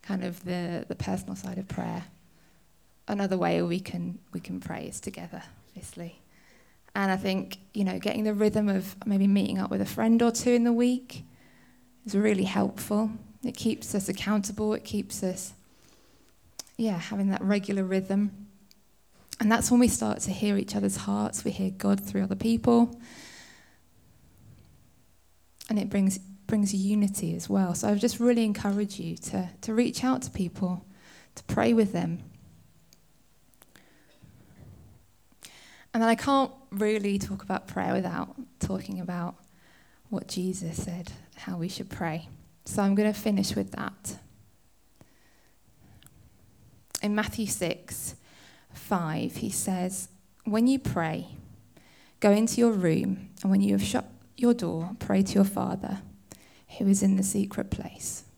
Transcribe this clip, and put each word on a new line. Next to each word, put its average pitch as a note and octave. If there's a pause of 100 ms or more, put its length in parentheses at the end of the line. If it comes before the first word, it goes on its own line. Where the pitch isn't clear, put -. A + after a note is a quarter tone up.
kind F#3+
of F3
the, F3
the -
personal F#3+
side F#3
of F#3+
prayer, E3+ (1000)
another G3+
way E3+
we F3
can, F3+ (140)
we F3
can -
pray E3
is -
together, F3 (260)
obviously. - (720)
And G3
I F#3+
think, F#3+ (160)
you G3+
know, F#3+
getting G#3
the G#3+
rhythm G#3
of F#3+
maybe G3
meeting G3
up F#3+
with G3
a G3+
friend A3+
or A#3
two A#3+
in A#3+
the A#3+
week B3 (840)
is G3+
really G3+
helpful. G#3 (340)
It A#3
keeps -
us G3
accountable. G#3+
It -
keeps -
us, F3+ (1300)
yeah, G#3+
having G3
that F#3+
regular G3
rhythm. F#3+ (920)
And G#3+
that's -
when B3
we B3
start -
to -
hear G3+
each G3
other's G3
hearts. G3+
We G#3
hear G3
God G3
through G3+
other F#3+
people. A#3 (2750)
And G#3+
it G3+
brings, F#3+ (280)
brings G3+
unity G3
as E3+
well. F#3+
So G#3+
I -
would G#3
just A#3+
really A#3
encourage G3+
you E3+
to, F#3 (100)
to A3
reach -
out B3+
to -
people, F3+ (480)
to -
pray A#3
with G#3+
them. F3 (3750)
And A3
then A3+
I A3+
can't C4+ (180)
really G3+
talk G3
about -
prayer F#3+
without F3+ (240)
talking F#3+
about F3 (760)
what -
Jesus F#3
said, F3 (260)
how F#3
we E3+
should -
pray. E3 (380)
So G3+
I'm G3
gonna G#3+
finish G#3
with G3
that. - (2750)
In G#3
Matthew G#3+
six - (600)
five, D#3+
he A3+
says, F#3 (360)
"When A3+
you C4+
pray, E3 (920)
go G#3
into A3
your A#3
room, F#3+ (100)
and G3
when G3
you G3+
have G3
shut - (320)
your A#3+
door, F3
pray G3
to F#3+
your G3
Father G3 (720)
who G3+
is G3
in G3
the F#3+
secret -
place. - (140)